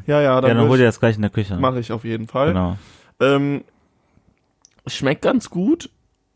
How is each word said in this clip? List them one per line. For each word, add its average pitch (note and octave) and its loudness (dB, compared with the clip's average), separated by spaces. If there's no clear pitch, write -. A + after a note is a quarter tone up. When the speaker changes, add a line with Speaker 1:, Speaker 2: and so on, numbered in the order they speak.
Speaker 1:
Ja, D3 0
ja, C3 2
dann C3 2
Speaker 2:
Ja, A#2 4
dann A#2 4
Speaker 1:
würd A2+ 4
Speaker 2:
hol C3 4
Speaker 1:
ich B2+ 6
Speaker 2:
dir B2 6
das A2 -2
gleich A2+ 2
in G#2+ -6
der G#2 0
Küche. G2+ -4
Speaker 1:
Mach C3 -2
ich A2+ -8
auf A2+ -6
jeden A2+ -6
Fall. C3+ -2
Speaker 2:
Genau. F#2+ -2
Speaker 1:
Ähm, C#3 0
schmeckt - -4
ganz G#3+ 0
gut. A3+ -2